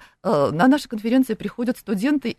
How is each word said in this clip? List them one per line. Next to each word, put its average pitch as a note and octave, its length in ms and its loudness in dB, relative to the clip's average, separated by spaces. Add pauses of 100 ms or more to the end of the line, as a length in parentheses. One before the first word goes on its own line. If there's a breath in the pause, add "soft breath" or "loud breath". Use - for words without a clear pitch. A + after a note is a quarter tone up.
(240 soft breath)
э, C#3+ 280 2
на F#3 160 4
наши C#4 200 2
конференции A3+ 460 0
приходят A#3 420 -6
студенты A#3+ 640 -2